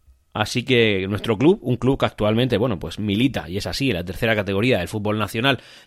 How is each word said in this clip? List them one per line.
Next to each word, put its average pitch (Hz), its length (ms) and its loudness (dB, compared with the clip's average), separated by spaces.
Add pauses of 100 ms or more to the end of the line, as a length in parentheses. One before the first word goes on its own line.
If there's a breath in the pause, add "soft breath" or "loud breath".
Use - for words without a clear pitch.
(380)
Así 113 280 -2
que 107 420 2
nuestro 104 300 -2
club, 156 240 4
un 123 160 -2
club 131 200 2
que 120 100 0
actualmente, 110 500 0
bueno, 107 200 0
pues 80 220 -10
milita, 104 480 0
y 87 80 -8
es 104 120 -4
así, 131 240 -2
en - 40 0
la 90 80 -4
tercera 110 320 0
categoría 101 440 0
del 87 100 -4
fútbol 104 280 -2
nacional, 113 440 -2 (260 loud breath)